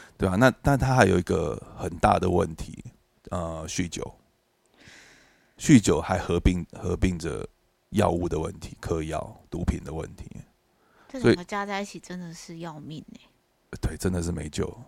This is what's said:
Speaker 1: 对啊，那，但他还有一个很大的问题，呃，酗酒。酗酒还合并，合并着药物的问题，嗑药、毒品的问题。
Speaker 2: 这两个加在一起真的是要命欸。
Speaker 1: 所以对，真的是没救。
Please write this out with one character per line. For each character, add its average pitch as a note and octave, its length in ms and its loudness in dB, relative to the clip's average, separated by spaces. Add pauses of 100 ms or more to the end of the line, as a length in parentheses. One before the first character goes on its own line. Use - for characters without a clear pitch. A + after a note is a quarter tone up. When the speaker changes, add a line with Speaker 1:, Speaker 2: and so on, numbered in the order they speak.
(180)
Speaker 1:
对 F#2+ 120 0
啊， F#2 60 0
那， B2 140 6 (120)
但 C#3+ 160 4
他 B2+ 180 2
还 B2 100 8
有 F#2 120 6
一 F2+ 60 4
个 D#2+ 380 -2 (160)
很 F2+ 200 -6
大 G2 220 4
的 F2+ 100 2
问 F2 260 2
题， - 280 -12 (460)
呃， E2 380 -6
酗 F2 220 -4
酒。 - 240 -10 (1400)
酗 A#2+ 240 8
酒 E2 200 4
还 F#2 160 0
合 F2 220 0
并， F2+ 340 2
合 F2 240 -4
并 F#2 200 0
着 C2+ 280 -6 (460)
药 F#2+ 180 4
物 F2 180 0
的 - 100 -2
问 D#2+ 220 -4
题， - 220 -14
嗑 E2 220 -2
药、 - 460 -6
毒 - 160 -6
品 D#2 180 0
的 C#2+ 100 -10
问 D#2 120 -6 (100)
题。 - 140 -16 (800)
Speaker 2:
这 C4+ 120 -14
两 A#3 160 6
个 F3 100 -4
加 G3+ 200 -6
在 G3+ 160 -4
一 G3+ 40 -8
起 F#3+ 120 -14
真 F3+ 220 -12
的 E3+ 140 -12
是 E3+ 260 -16
要 E3 200 -12
命 D3 240 -14 (100)
欸。 - 60 -20 (600)
Speaker 1:
所 - 120 -2
以 - 20 -10
对， - 20 -10
真 F#2 140 -2
的 F2+ 100 -2
是 E2+ 120 -2
没 D#2 160 -8
救。 - 160 -4 (220)